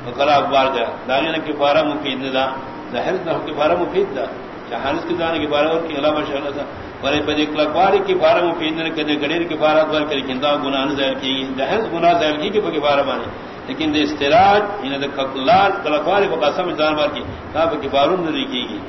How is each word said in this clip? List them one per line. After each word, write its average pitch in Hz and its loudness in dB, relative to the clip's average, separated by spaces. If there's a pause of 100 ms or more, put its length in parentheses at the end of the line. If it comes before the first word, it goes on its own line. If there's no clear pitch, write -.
په 120 -8
خلاف 139 4
بار 131 4
ده. 120 0 (220)
دا 131 2
نه 160 -2
کفاره 147 2
مفید 139 -2
نه 135 -4
ده. 131 0 (460)
د 123 -6
حنث 170 -2
نه 160 -2 (140)
کفاره 156 2
مفید 185 0
ده. 120 -4 (440)
چې 120 -4
حنث 139 -2
کې 175 -4
ځان 160 -2
کفاره 147 2
ورکړي، 165 -2
الله 151 2
ماشاءالله 143 -2
ده. 135 -6 (380)
ولې 143 2
په 147 0
دې 151 2 (100)
کلکوالي 170 2
کفاره 170 4
مفید 160 -2
نه، 160 -4
کده 151 0
ګډېر 151 -2
کفاره 156 2
ورکړي، 147 0
چې 131 -4
دا 143 0
ګناه 135 -2
نه 139 -2
ځای 135 0
کېږي. 131 -4 (140)
د - -4
حنث 175 0
ګناه 170 2
ځای 156 2
کېږي 202 0
په 170 -2
کفاره 143 2
باندې. 123 -2 (400)
لیکن 147 -2
د 147 0
استراج، 160 4 (200)
یعنی 139 -4
د 139 -4 (100)
کلکوال، 139 2 (140)
کلکوالي 156 2
په 165 -2
قسم 151 0
ځان 151 2
ورکړي، 147 -2 (320)
دا 160 2
په 151 0
کفارو 139 2
نه 165 -2
لري 139 -2
کېږي. 123 -6 (100)